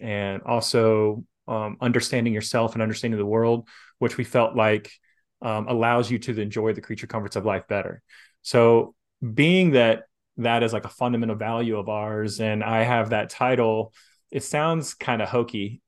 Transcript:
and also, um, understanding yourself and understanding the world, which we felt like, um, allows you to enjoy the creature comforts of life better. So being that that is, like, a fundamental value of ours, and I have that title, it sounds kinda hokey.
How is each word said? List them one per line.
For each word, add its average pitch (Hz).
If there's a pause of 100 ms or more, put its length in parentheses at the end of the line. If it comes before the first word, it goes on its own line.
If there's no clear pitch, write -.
and 101
also, 110 (240)
um, 107
understanding 120
yourself 110
and 113
understanding 110
the 104
world, 117 (320)
which 120
we 120
felt 113
like, 107 (480)
um, 107
allows 120
you 120
to 110
enjoy 107
the -
creature 110
comforts 104
of 104
life 95
better. - (400)
So 117 (280)
being 160
that 117 (340)
that 117
is, 113
like, 104
a -
fundamental 117
value 113
of 101
ours, 107
and 107
I 110
have 117
that 107
title, 113 (360)
it 135
sounds 160
kinda 110
hokey. 117